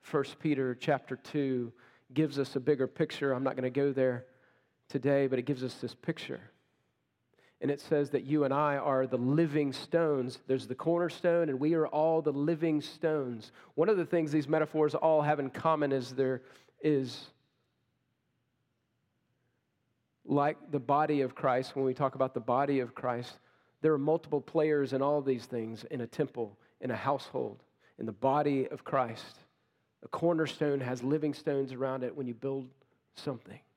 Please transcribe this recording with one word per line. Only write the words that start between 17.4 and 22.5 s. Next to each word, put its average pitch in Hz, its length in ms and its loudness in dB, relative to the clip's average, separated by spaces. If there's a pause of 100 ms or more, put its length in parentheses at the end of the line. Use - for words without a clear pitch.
like 143 320 2 (120)
the 143 100 -2
body 143 420 2
of 127 120 -2
Christ, 131 400 0
when 135 120 0
we 127 80 0
talk 135 200 0
about 131 200 0
the - 60 -2
body 135 400 2